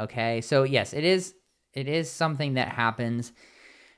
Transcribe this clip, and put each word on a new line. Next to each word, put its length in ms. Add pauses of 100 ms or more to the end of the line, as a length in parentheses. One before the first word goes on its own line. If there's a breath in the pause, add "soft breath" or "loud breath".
okay? 420
So, 220
yes, 280
it 120
is, 300 (380)
it 160
is 220
something 440
that 140
happens, 640 (640 soft breath)